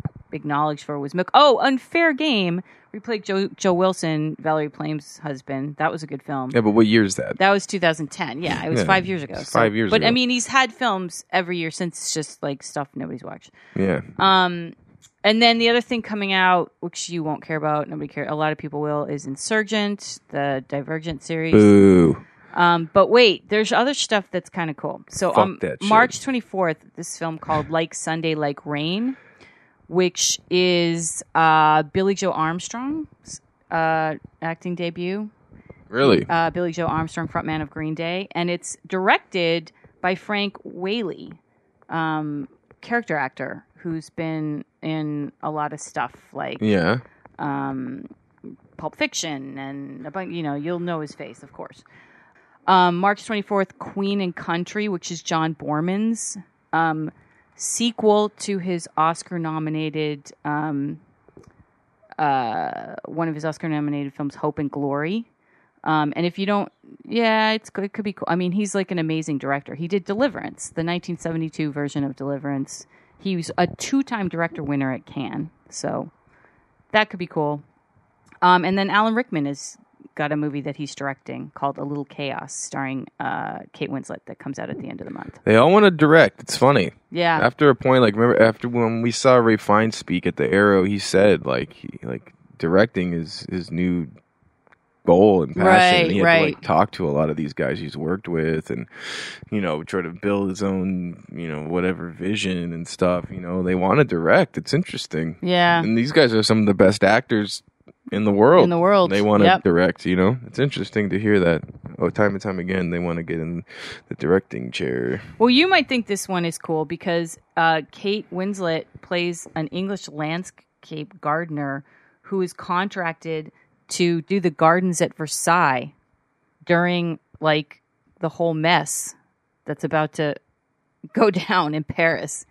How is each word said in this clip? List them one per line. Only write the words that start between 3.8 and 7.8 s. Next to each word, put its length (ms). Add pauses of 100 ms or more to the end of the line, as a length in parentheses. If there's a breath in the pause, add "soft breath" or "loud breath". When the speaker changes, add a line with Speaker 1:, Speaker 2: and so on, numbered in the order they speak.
Speaker 1:
Valerie 300
Plame's 500
husband. 600
That 120
was 140
a 20
good 160
film. 320
Speaker 2:
Yeah, 60
but 100
what 160
year 160
is 140
that? 220
Speaker 1:
That 120
was 160
two 140